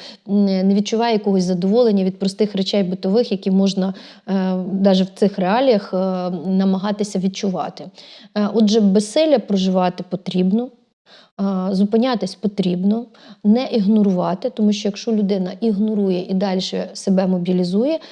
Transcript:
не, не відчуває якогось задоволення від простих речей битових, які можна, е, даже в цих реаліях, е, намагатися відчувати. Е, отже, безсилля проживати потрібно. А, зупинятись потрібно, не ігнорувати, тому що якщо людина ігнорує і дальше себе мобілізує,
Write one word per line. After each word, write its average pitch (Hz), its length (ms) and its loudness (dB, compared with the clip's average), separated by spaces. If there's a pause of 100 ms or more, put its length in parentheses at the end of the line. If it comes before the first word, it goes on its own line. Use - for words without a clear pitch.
(280)
не, 196 360 2
не 196 120 4
відчуває 226 380 0
якогось 202 300 0
задоволення 196 600 2
від 190 160 -2
простих 202 360 -2
речей 196 280 0
битових, 196 480 -2
які 190 200 -2
можна, 190 420 2 (340)
е, 190 280 -2 (160)
даже 190 320 4
в 190 120 -2
цих 196 240 0
реаліях, 208 540 2
е, 190 40 -2 (500)
намагатися 190 720 0
відчувати. 185 640 -4 (520)
Е, 208 160 0
отже, 214 260 4
безсилля 214 600 4
проживати 185 720 0
потрібно. 185 600 -2 (720)
А, 190 300 -2
зупинятись 208 640 0
потрібно, 202 720 -2 (380)
не 233 280 4
ігнорувати, 196 800 2
тому 208 240 0
що 208 140 -4
якщо 202 240 -4
людина 196 400 0 (100)
ігнорує 202 680 0
і 190 40 -2
дальше 185 600 -2
себе 190 340 0
мобілізує, 185 720 0 (120)